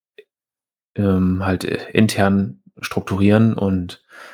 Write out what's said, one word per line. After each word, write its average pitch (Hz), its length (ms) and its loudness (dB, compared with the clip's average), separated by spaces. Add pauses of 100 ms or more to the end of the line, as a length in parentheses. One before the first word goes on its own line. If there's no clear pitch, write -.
(960)
ähm, 92 480 0
halt, 95 200 -2
äh, - 260 -6
intern 101 720 0 (180)
strukturieren 104 720 0
und 95 500 -4 (320)